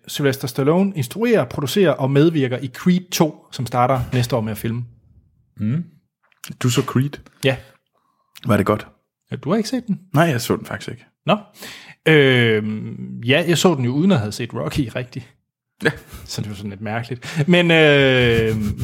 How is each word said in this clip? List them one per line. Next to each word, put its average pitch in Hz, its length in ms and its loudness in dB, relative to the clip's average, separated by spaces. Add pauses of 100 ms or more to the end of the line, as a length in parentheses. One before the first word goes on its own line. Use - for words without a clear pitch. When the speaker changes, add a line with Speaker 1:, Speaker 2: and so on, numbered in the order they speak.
Speaker 1:
Sylvester 135 400 -2
Stallone 165 480 0
instruerer, 190 500 0
producerer 147 460 0
og 131 200 -2
medvirker 143 460 2
i 127 100 -8
Creed 180 440 0
to, - 400 -2
som 131 140 -8
starter 123 340 0 (140)
næste 123 220 0
år 117 60 -2
med 110 100 -4
at 107 60 -8
filme. 117 280 -6 (720)
Speaker 2:
Mm. 123 260 -4 (800)
Speaker 3:
Du 127 60 2
så 127 120 2
Creed? 131 280 -2 (340)
Speaker 1:
Ja. 131 120 2 (880)
Speaker 3:
Var 107 120 4
det 101 80 0
godt? 104 220 0 (440)
Speaker 1:
Ja, 120 40 -8
du 123 140 -8
har 202 80 0
ikke 220 120 -4
set 247 180 -6
den? 196 120 -4 (140)
Speaker 3:
Nej, 151 100 4
jeg 135 180 0
så - 140 -2
den - 100 -6
faktisk - 260 -12
ikke. - 140 -18 (200)
Speaker 1:
Nå. 190 120 2 (680)
Øhm, 120 1160 2
ja, 143 220 2
jeg 170 100 2
så 175 180 4
den 127 100 0
jo 120 60 0
uden 165 200 2
at 151 80 4
have 107 120 -4
set 117 220 -8
Rocky 120 420 -4
rigtigt. 123 320 -8 (560)
Speaker 3:
Ja. 151 60 -2 (360)
Speaker 1:
Så - 160 -10
det 101 80 -10
var 104 60 -12
sådan 104 140 -12
lidt 101 120 -14
mærkeligt. 117 640 -6
Men, 175 240 4
øh, 127 840 4 (280)